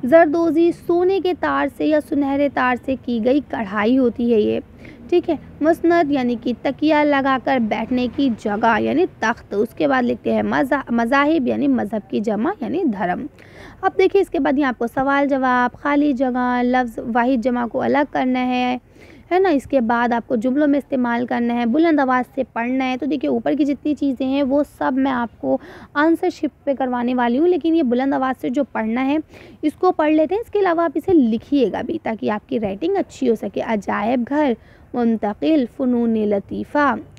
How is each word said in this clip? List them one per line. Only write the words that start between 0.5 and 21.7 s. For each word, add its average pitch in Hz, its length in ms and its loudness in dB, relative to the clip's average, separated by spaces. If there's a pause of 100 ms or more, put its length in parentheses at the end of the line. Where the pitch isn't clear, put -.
सोने 359 480 0
के 359 140 -2
तार 285 360 -2
से 302 160 -6
या 302 140 2
सुनहरे 285 500 -2
तार 254 280 -2
से 262 180 -4
की 240 240 -4
गई 247 220 2
कढ़ाई 214 540 -2
होती 240 360 0
है 220 100 4
ये, 220 200 0 (480)
ठीक 349 200 0
है। 311 100 0 (220)
मुस्नद 330 500 2
यानी 247 240 0
कि 233 180 -4
तकिया 294 500 0
लगाकर 269 560 0
बैठने 233 480 -2
की 277 220 0
जगह 220 480 0
यानी 226 280 0
तख्त। - 480 -4
उसके 233 340 -2
बाद 262 160 2
लिखते 233 300 -2
हैं 214 100 0
मज़ा-, 262 480 -2
मज़ाहिब 277 560 2
यानी 233 200 0
मज़हब 220 340 0 (100)
की 233 100 -2
जमा 214 320 -2 (100)
यानी 262 200 -4
धर्म। 196 440 -2 (560)
अब 392 140 2
देखिए 392 240 4
इसके 339 180 -2
बाद 277 200 0
यहाँ 285 100 2
आपको 240 180 -4
सवाल 277 400 0
जवाब, 254 440 0
खाली 294 420 0
जगह, 247 480 0
लफ्ज़ 247 380 0
वाहिद 247 420 0
जमा 240 260 -2
को 220 120 -4
अलग 262 280 0
करना 254 320 -2
है, 247 400 -2 (520)
है 349 80 2
ना। 381 100 4
इसके 277 320 0
बाद 233 320 0
आपको 240 220 -2
जुमलों 254 320 2
में 285 120 4
इस्तेमाल 247 460 -2
करना 240 280 -2
है, 240 120 0
बुलंद 302 340 4